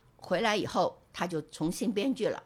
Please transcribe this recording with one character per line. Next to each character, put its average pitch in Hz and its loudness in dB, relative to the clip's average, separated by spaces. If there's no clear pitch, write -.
回 180 -2
来 214 4
以 151 0
后， 170 0
他 180 -2
就 160 -2
重 - -2
新 196 0
编 254 2
剧 196 0
了。 - -4